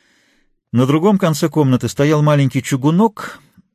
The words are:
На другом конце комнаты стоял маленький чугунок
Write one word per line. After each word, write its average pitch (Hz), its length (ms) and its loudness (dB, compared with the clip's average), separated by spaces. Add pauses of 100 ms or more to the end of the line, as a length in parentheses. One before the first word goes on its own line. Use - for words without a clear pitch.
(720)
На 123 140 2
другом 160 320 2
конце 160 320 -2
комнаты 131 380 0
стоял 151 340 0
маленький 143 400 0
чугунок 160 800 -2 (360)